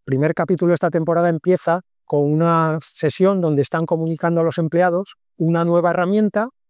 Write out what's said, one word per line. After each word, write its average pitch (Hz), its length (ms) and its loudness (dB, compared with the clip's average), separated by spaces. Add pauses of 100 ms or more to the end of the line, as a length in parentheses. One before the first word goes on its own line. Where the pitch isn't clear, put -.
primer 139 300 0
capítulo 175 380 0
de 170 40 2
esta 170 140 0
temporada 170 400 0
empieza 170 520 0 (240)
con 147 180 0
una 160 580 2
sesión 185 580 0
donde 156 220 0
están 160 240 -2
comunicando 165 560 -2
a - 20 2
los 165 140 -2
empleados 175 580 0 (220)
una 170 260 0
nueva 170 280 2
herramienta 208 580 0 (200)